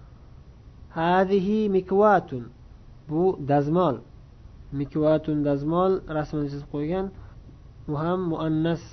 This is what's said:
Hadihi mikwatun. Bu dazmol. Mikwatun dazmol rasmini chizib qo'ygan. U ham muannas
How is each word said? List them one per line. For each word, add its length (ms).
Hadihi 800
mikwatun. 760
Bu 380
dazmol. 480
Mikwatun 760
dazmol 460
rasmini 320
chizib 240
qo'ygan. 320
U 140
ham 180
muannas 500